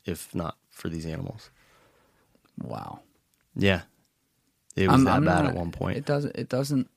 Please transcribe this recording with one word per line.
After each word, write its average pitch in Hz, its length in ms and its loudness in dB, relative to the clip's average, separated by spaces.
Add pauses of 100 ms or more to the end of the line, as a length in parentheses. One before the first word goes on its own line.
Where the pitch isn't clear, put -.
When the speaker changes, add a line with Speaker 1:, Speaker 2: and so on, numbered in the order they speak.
Speaker 1:
if - 280 -8
not 85 220 -6 (140)
for - 180 -12
these 82 180 -8
animals. 90 440 -10 (1080)
Speaker 2:
Wow. - 440 -12 (540)
Speaker 1:
Yeah. 95 260 2 (960)
It 95 100 4
was 98 80 6
Speaker 2:
I'm, 131 80 8
Speaker 1:
that - 120 4
Speaker 2:
I'm - 100 4
Speaker 1:
bad 90 180 4
Speaker 2:
not, 90 80 2
Speaker 1:
at 87 40 -4
one 85 160 -4
point. 92 260 -4
Speaker 2:
it 143 80 -6
doesn't, 143 320 -2
it 123 100 -6
doesn't 135 500 -2